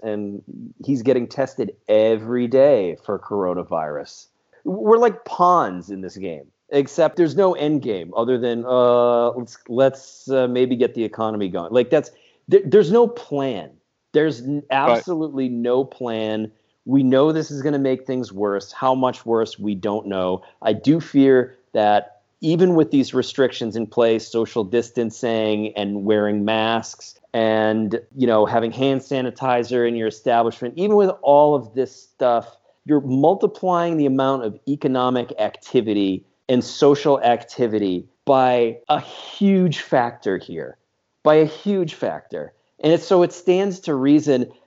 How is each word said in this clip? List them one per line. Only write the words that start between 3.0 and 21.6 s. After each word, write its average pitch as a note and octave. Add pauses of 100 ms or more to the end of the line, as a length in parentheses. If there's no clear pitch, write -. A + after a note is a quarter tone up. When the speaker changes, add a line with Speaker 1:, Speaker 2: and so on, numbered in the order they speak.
Speaker 1:
for G2+
coronavirus. E2+ (340)
We're G#3+
like A#3
pawns A#2
in F#2+
this F#2
game, E2 (220)
except C#3+
there's D#3+
no F#3
end D3
game F#2
other A#2+
than, A#2
uh, A#2+
let's, A#2+
let's, C3
uh, C3
maybe B2
get A#2
the A#2+
economy G#2+
going. F2
Like, B2
that's, D#3 (340)
there, G3
there's F3
no A#3
plan. C3+ (420)
There's D3
n-, C#3+
Speaker 2:
Right. C3+
Speaker 1:
absolutely C#3
no B2
plan. A2 (340)
We C3+
know C3
this D#3
is C#3+
gonna C#3+
make C3
things B2+
worse. G2
How C3
much B2+
worse, A2+
we G2+
don't G#2
know. F#2 (180)
I A2+
do C#3+
fear C3 (140)